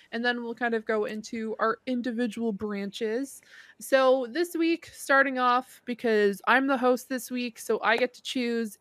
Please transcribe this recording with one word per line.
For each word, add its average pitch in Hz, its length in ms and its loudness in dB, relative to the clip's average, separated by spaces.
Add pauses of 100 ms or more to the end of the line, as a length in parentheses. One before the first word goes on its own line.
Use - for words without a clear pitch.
(120)
and 233 140 -6
then 240 180 -2
we'll 233 120 -8
kind 240 180 -2
of 220 120 -2
go 214 200 0
into 220 540 -8
our 220 260 0
individual 233 680 -2
branches. 208 920 -6 (380)
So 262 500 4
this 339 240 -2
week, 330 400 0
starting 269 440 2
off, 254 480 0
because 214 600 2
I'm 262 220 4
the 277 100 2
host 247 300 0
this 254 240 -6
week, 247 260 -6
so 214 240 -2
I 208 140 4
get 247 200 0
to - 60 -20
choose, 233 600 -4